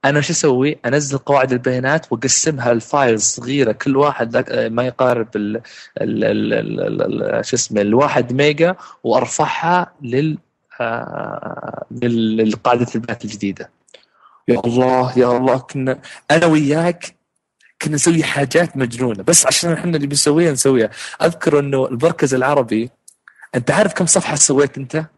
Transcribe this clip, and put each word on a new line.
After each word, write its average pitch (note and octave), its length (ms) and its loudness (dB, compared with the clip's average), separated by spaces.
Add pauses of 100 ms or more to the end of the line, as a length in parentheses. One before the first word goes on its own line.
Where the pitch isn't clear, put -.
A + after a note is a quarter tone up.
أنا C#3+ 160 2
شو D#3 120 -4
أسوي؟ C#3+ 520 0
أنزل C#3 320 -2
قواعد C3 340 0
البيانات B2+ 600 -2
وأقسمها B2 640 0
لفايل A#2 480 2
صغيرة، B2 500 0
كل C3+ 260 0
واحد B2+ 400 0
لك-، C3 140 -2
ما A#2 320 -2
يقارب B2 520 0
ال-، G#2+ 260 -4 (400)
ال-، - 220 -2
ال-، A2 300 0
ال-، A1 280 -4
ال-، A1 420 -2
ال-، A2+ 220 -2
شو - 100 -4
اسمه، A2 260 -2
الواحد B2 520 2
ميجا، D3+ 420 2 (280)
وأرفعها D#3+ 1000 0
لل-، C#3+ 360 -2 (440)
آه، - 1080 -8
لل-، A#2 460 0
للقاعدة A#2 580 2
البيانات A2+ 300 -6
الجديدة. G2+ 440 -8 (800)
يا A#2+ 180 2
الله، B2+ 540 2
يا B2 180 4
الله، B2+ 200 2
كنا C3 440 -6 (300)
أنا E3+ 140 4
وياك D#3+ 680 0 (680)
كنا D3+ 140 -4
نسوي E3 280 2
حاجات C#3+ 540 0
مجنونة، A#2 460 -4
بس E3+ 220 4
عشان E3+ 280 0
إحنا E3+ 220 -2
اللي C#3+ 120 -2
بنسويها D3 440 2
نسويها. C3 380 2 (320)
أذكر E3 380 2
إنه C#3 260 0
المركز C3+ 480 0
العربي، B2 560 0 (680)
أنت B2+ 160 0
عارف G3 220 2
كم F3 120 0
صفحة F3+ 300 0
سويت C#3+ 420 2
أنت؟ C#3 280 -6 (120)